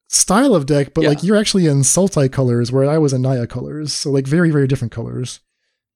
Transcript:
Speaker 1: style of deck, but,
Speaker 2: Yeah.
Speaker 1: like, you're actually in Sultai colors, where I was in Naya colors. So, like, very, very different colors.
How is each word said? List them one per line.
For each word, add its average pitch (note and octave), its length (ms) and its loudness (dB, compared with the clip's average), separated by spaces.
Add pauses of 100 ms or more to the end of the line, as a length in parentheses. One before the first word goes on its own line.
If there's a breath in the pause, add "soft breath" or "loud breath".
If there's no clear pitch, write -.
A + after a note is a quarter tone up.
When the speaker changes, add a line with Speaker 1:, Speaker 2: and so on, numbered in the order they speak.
Speaker 1:
style A#3+ 460 2
of D3 100 0
deck, C#3+ 280 0
but, D#3+ 100 0
Speaker 2:
Yeah. D3+ 60 2
Speaker 1:
like, D3 140 0
you're G3+ 140 2
actually G3+ 300 2
in C#3 140 2
Sultai D3+ 500 2
colors, A#2+ 400 0
where C3+ 180 2
I D#3 80 0
was D3+ 160 2
in B2+ 80 -2
Naya B2+ 260 -2
colors. D3 460 -10
So, - 180 -4
like, C3+ 160 0
very, E3 240 2
very C#3+ 160 2
different B2+ 240 -4
colors. B2 480 -10 (560)